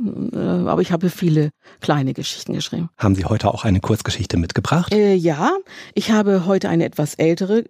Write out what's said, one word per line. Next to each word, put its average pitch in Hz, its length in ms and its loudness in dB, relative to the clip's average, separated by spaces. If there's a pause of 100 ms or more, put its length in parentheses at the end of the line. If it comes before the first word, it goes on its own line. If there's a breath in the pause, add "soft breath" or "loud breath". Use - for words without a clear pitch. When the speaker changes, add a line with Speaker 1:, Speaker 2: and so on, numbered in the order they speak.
(340)
Speaker 1:
äh, - 20 -6 (320)
aber 170 140 2
ich 175 100 -4
habe 175 160 0
viele 156 420 2 (300 soft breath)
kleine 139 320 0
Geschichten - 400 -8
geschrieben. - 460 -6
Speaker 2:
Haben 101 160 4
Sie 95 100 -2
heute 107 300 0
auch - 100 -6
eine 98 160 4
Kurzgeschichte - 560 -2
mitgebracht? 98 560 0
Speaker 1:
Äh, 202 220 4
ja, 170 380 0 (420 loud breath)
ich - 160 -2
habe 202 340 2
heute 196 240 0
eine 165 160 2
etwas - 300 -4
ältere 190 560 2